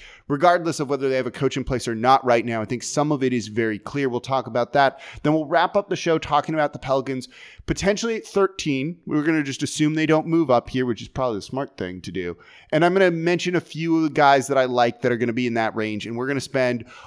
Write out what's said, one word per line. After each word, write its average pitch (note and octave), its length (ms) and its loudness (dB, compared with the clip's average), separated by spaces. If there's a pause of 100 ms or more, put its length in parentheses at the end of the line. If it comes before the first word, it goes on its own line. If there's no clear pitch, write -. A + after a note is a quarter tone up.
(260)
regardless E3 540 2
of C3+ 100 -4
whether C3+ 180 0
they C3 60 0
have B2+ 140 0
a - 20 -8
coach C3+ 260 -2
in C3 60 -4
place B2 240 -4
or A#2 80 -2
not B2+ 300 4
right A#2+ 200 4
now? A#2 160 -4
I G#2+ 40 -4
think A#2+ 180 -6
some D3+ 300 0
of C3+ 100 -2
it B2+ 100 2
is A2+ 140 -2
very G#2+ 320 -2
clear. C#3 300 -4
We'll A#2+ 120 -2
talk C3+ 280 -4
about A#2+ 240 -2
that. C#3 280 4 (220)
Then D3+ 100 2
we'll D#3 140 0
wrap E3+ 300 2
up G3+ 120 -2
the F#3 60 -2
show E3 240 0
talking D3+ 380 -2
about D3 160 0
the - 80 -12
Pelicans C3+ 480 -2 (380)
potentially G#3 500 -2
at - 100 -10
thirteen. E3+ 800 -2
We're D3+ 160 0
gonna D#3 220 0
just C#3 180 -6
assume D3+ 320 0
they D#3 100 0
don't D#3 220 2
move E3 240 2
up A#2+ 180 4
here, B2+ 160 -2
which A#2+ 160 -4
is - 80 -14
probably B2+ 300 -4
the F2+ 40 -8
smart - 360 -10
thing F#2 240 -8
to F#2 100 -12
do. F2 240 -8 (360)
And D#3 120 2
I'm F3 80 4
gonna F#3 200 4
mention F3 420 -2
a E3 60 2
few D#3+ 360 -2
of D#3+ 60 2
the D#3 80 0
guys C#3 380 4
that C#3 100 2
I C3 60 4
like A#2+ 360 0
that B2 120 2
are A#2+ 40 0
gonna A#2 160 -2
be B2 140 -2
in A#2 80 -2
that A2 220 -2
range. G#2+ 300 -4
And A#2 100 -8
we're B2 100 -4
gonna C#3 140 -2
spend B2 440 -2 (220)